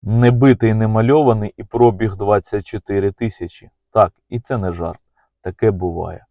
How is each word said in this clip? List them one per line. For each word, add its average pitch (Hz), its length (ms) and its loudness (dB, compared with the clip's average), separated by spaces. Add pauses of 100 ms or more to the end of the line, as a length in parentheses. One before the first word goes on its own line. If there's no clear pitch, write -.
не 120 300 2
битий, 120 420 4
не 110 140 0
мальований 113 680 2
і 98 60 -12
пробіг 110 520 0
двадцять 101 500 -2
чотири 98 460 -4
тисячі. - 580 -10 (220)
Так, 101 220 2 (160)
і 120 100 -8
це 127 180 -6
не 95 140 -4
жарт. 85 280 -8 (420)
Таке 104 300 -2
буває. 85 600 -8